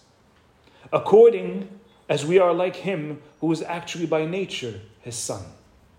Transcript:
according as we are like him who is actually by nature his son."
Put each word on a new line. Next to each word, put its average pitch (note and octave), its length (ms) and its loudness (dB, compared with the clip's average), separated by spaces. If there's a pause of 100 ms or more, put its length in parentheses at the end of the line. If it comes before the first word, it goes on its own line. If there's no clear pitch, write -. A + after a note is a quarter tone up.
(920)
according F#3+ 800 4 (400)
as D3 160 -2
we F3 120 2
are F3 160 6
like F3+ 220 0
him D3+ 460 -8 (180)
who D#3+ 120 -2
is D#3+ 120 -2
actually E3+ 420 -8
by D#3 200 0
nature D#3+ 560 -8 (180)
his A#2+ 160 -14
son." G2+ 280 -8 (560)